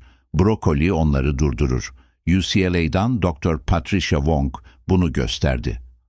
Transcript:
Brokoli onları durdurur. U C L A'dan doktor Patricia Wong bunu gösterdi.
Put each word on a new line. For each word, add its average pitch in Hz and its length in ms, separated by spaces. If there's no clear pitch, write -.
Brokoli 90 600
onları 73 460
durdurur. 65 540
U 90 140
C 92 320
L 85 140
A'dan 101 340
doktor 82 380
Patricia 85 600
Wong 71 360
bunu 87 240
gösterdi. 62 680